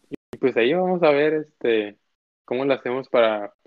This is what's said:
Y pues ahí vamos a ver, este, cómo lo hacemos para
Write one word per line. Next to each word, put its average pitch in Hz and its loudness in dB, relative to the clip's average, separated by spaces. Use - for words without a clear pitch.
Y - -14
pues 127 0
ahí 120 2
vamos 185 -2
a 156 4
ver, 147 2
este, 113 -4
cómo 127 -4
lo 139 0
hacemos 127 -6
para 107 0